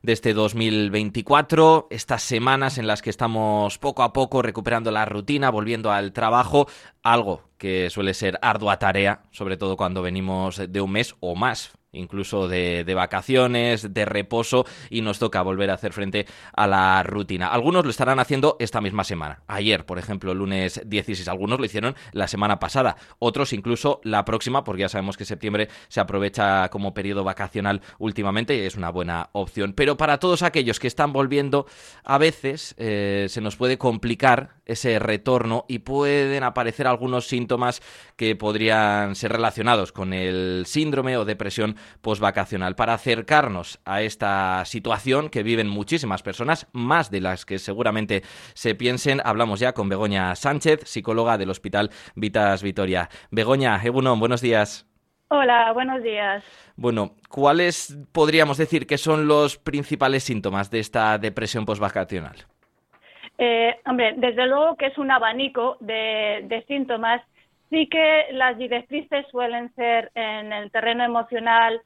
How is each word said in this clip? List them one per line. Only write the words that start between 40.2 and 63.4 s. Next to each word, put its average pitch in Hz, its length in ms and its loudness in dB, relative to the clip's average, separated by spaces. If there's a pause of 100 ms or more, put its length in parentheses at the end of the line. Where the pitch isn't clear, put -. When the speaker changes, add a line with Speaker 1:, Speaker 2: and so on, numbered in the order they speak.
Speaker 1:
síndrome 135 520 0
o 104 80 0
depresión 107 500 -4 (260)
posvacacional. 98 720 -2
Para 117 180 0
acercarnos 117 920 0
a 98 180 -2
esta 98 600 0
situación 120 640 -2
que 113 160 -4
viven 113 240 0
muchísimas 104 560 -4
personas, 120 480 -4
más 123 400 0
de 98 80 -2
las 92 260 -4
que 95 140 -6
seguramente 107 600 -2 (320)
se 110 220 -2
piensen, 127 500 0
hablamos 110 340 0
ya 123 140 2
con 101 160 -2
Begoña 98 460 0
Sánchez, 151 500 0
psicóloga 117 520 0
del 95 120 -2
Hospital 101 400 -2 (260)
Vitas 101 480 2
Vitoria. 92 460 -2 (220)
Begoña, 117 520 2
egunon, 123 380 2
buenos 120 180 2
días. 113 480 0 (400)
Speaker 2:
Hola, 240 460 4
buenos 262 280 -2
días. 208 440 -4 (320)
Speaker 1:
Bueno, 113 380 -2 (120)
¿cuáles 147 680 2 (160)
podríamos 156 440 6
decir 156 300 0
que 143 100 0
son 156 300 2
los 147 300 4
principales 139 680 -2
síntomas 101 480 -2
de 113 80 0
esta 107 380 2
depresión 110 480 -4
posvacacional? 98 800 -4 (960)